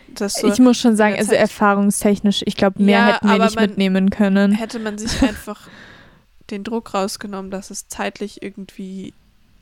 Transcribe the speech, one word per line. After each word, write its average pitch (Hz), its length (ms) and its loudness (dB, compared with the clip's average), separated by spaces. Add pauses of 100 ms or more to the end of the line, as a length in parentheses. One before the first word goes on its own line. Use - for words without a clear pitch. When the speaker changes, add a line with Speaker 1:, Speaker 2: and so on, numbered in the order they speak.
Speaker 1:
das - 280 -6
so - 120 0
Speaker 2:
Ich 208 120 0
muss 247 180 6
schon 240 140 2
Speaker 1:
in 214 60 2
Speaker 2:
sagen, 214 160 4
Speaker 1:
der - 60 -4
Speaker 2:
also 196 120 0
Speaker 1:
Zeit 220 100 4
Speaker 2:
erfahrungstechnisch, 202 1040 0
ich 208 100 -6
glaub, 196 240 0
mehr 202 200 4
Speaker 1:
Ja, 233 160 4
Speaker 2:
hätten - 120 -2
wir 220 80 4
Speaker 1:
aber 220 100 2
Speaker 2:
nicht 226 100 0
Speaker 1:
man 220 100 2
Speaker 2:
mitnehmen 196 440 0
können. 202 440 2
Speaker 1:
hätte 226 260 -6
man 214 180 -8
sich 214 240 -4
Speaker 2:
<laughs> - 0 -
Speaker 1:
einfach 208 460 -4 (840)
den 202 140 -8
Druck 226 300 -8
rausgenommen, 196 580 -6
dass 190 200 -12
es - 180 -14
zeitlich 202 520 -10
irgendwie 190 720 -14 (480)